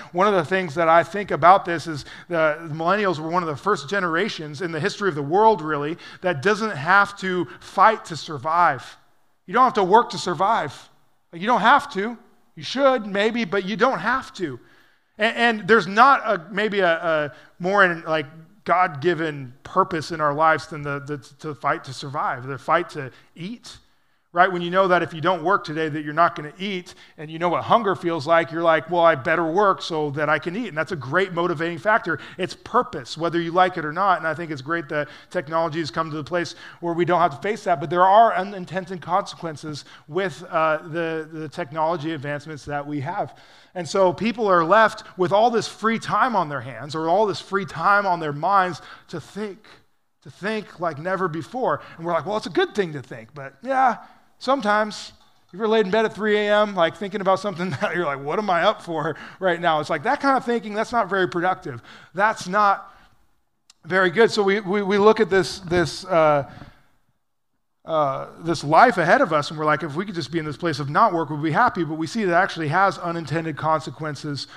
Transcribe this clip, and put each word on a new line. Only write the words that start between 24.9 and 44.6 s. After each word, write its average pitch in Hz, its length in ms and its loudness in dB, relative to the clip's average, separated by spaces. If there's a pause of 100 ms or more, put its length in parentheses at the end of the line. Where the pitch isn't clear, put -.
if 160 120 -6
you 160 60 -10
don't 170 220 0
work 190 220 0
today 160 240 -4
that 151 140 -6
you're 147 100 -8
not 165 220 2
gonna 151 240 -12
eat, 190 360 -8 (220)
and 156 140 -14
you 160 80 -10
know 175 100 0
what 147 140 0
hunger 202 320 2
feels 165 320 -4
like, 165 240 4
you're 165 120 -4
like, 160 280 2
"Well, 175 120 2
I 165 120 6
better 160 320 0
work 190 340 2
so 156 300 -4
that 147 180 -2
I 156 100 2
can 170 180 -6
eat." 240 120 -6
And 147 80 -10
that's 160 160 -4
a 180 40 -4
great 170 360 -2
motivating 170 460 -2
factor. 208 400 0 (180)
It's 180 180 -6
purpose, 214 600 -4
whether 170 240 -2
you 165 120 -4
like 180 260 2
it 156 60 -6
or 151 80 -6
not. 180 260 0
And 160 80 -8
I 160 80 -2
think 156 160 -8
it's 147 100 -8
great 151 280 -6
that 147 200 -4 (220)
technology 165 480 -2
has 156 120 -6
come 165 200 -4
to 147 60 -8
the 151 80 -8
place 170 300 -4 (260)
where 170 120 -4
we 165 120 -2
don't 165 160 2
have 170 100 4
to 139 100 -12
face 208 240 -4
that, 175 160 0
but 165 80 -6
there 175 160 4
are 202 300 8
unintended 185 640 -6
consequences 160 840 -6 (200)
with, 165 440 -6
uh, 160 320 0
the, 160 500 -6
the 156 160 -10
technology 160 640 -4
advancements 147 520 -10
that 143 220 -8
we 147 140 -6
have. 170 380 -8 (360)
And 170 140 -8
so 190 220 4
people 214 380 -2
are 175 160 6